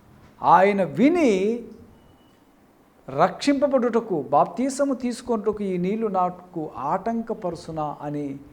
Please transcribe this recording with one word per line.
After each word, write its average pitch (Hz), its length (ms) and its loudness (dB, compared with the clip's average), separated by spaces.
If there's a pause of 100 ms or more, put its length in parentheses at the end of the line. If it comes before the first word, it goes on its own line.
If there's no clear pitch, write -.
(420)
ఆయన 185 420 6
విని 226 800 2 (1600)
రక్షింపబడుటకు, 233 1000 0
బాప్తీసము 262 720 0
తీసుకొనుటకు 214 680 -4
"ఈ 185 120 -2
నీళ్లు 202 300 -2
నాకు 180 680 -4
ఆటంకపరుచునా?" 170 1300 -6
అని 147 340 -6 (160)